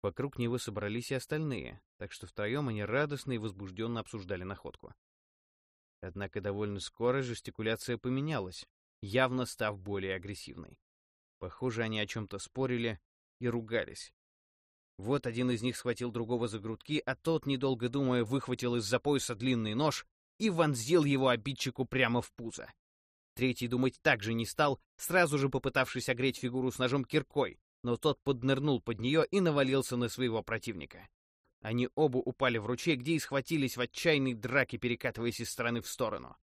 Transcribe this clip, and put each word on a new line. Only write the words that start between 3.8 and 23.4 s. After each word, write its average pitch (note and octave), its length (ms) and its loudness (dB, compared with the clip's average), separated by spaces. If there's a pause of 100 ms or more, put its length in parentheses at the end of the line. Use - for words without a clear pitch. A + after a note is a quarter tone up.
обсуждали F#2+ 420 -6
находку. - 520 -10 (1080)
Однако F#2+ 380 -6
довольно G2+ 400 -4
скоро B2+ 420 0
жестикуляция A2+ 760 -4
поменялась, B2+ 720 -4 (340)
явно B2 460 2
став G#2 320 -4
более F#2+ 380 -2
агрессивной. F2+ 600 -12 (600)
Похоже, A#2 440 -4
они A2 180 -2
о G#2 60 0
чем-то G2+ 320 -6
спорили A#2+ 640 -2 (380)
и B2 100 0
ругались. A2+ 640 -2 (880)
Вот C3 280 0
один B2 240 0
из A2+ 120 0
них B2 140 -2
схватил B2 340 -2
другого A#2 360 0
за G#2+ 120 -4
грудки, A2 460 -4
а B2+ 100 -2
тот, D#3+ 320 0
недолго C3 420 0
думая, B2 360 2
выхватил B2 520 0
из-за A#2 240 2
пояса C#3 340 0
длинный A2+ 400 0
нож C#3+ 320 2 (320)
и G#3+ 120 4
вонзил D3+ 540 4
его C3+ 240 4
обидчику B2+ 560 0
прямо B2 360 2
в - 120 -12
пузо. A2+ 400 -10 (640)
Третий B2 320 0